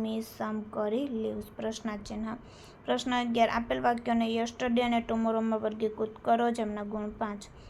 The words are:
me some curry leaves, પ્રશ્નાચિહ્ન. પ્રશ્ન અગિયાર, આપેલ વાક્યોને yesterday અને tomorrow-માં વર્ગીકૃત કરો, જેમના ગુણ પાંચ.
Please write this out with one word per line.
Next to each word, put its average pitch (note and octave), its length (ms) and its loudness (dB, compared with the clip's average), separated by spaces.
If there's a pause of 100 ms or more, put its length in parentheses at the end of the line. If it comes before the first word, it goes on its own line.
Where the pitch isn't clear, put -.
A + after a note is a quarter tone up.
me A3 140 -2
some G#3+ 420 -4 (120)
curry A3 340 0
leaves, A3 360 -4 (120)
પ્રશ્નાચિહ્ન. A3 840 -6 (480)
પ્રશ્ન B3 300 0
અગિયાર, A#3 340 4
આપેલ A#3+ 320 0
વાક્યોને A#3 540 2
yesterday A#3 460 2
અને A#3+ 200 4
tomorrow-માં A3+ 580 2
વર્ગીકૃત A3 600 -2
કરો, A#3+ 300 4
જેમના G#3 320 -2
ગુણ G#3 260 -4
પાંચ. G#3+ 340 -4 (260)